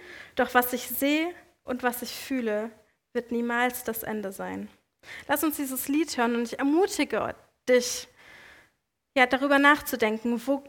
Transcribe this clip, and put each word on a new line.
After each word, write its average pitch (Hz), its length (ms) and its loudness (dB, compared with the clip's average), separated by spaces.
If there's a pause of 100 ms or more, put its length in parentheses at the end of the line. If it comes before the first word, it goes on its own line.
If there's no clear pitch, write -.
(360)
Doch 247 200 0
was 247 180 4
ich 240 140 -6
sehe 302 440 0 (320)
und 254 200 -6
was 240 180 -2
ich 233 100 -8
fühle, 226 600 -4 (420)
wird 240 180 -6
niemals 240 520 0
das 226 180 -6
Ende 214 300 -6
sein.“ 190 380 -10 (580)
Lass 294 160 0
uns 302 140 0
dieses 262 300 -6
Lied 294 300 0
hören 240 180 2
und 240 80 0
ich - 140 -6
ermutige 302 800 0 (340)
dich, 247 380 2 (1080)
ja, 254 120 6
darüber 277 320 2
nachzudenken, 240 880 2
wo 277 220 0